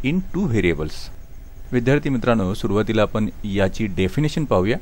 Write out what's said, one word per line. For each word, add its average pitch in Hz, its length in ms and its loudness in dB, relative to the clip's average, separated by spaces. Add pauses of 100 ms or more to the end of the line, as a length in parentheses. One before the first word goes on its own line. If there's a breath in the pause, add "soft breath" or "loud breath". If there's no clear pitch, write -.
in 165 140 2 (160)
two 190 160 0
variables. 82 480 0 (720)
विद्यार्थी 131 380 2
मित्रांनो, 113 440 2
सुरुवातीला 107 480 2
आपण 104 280 0 (160)
याची 98 400 0
definition 139 600 0
पाहूया. 107 360 2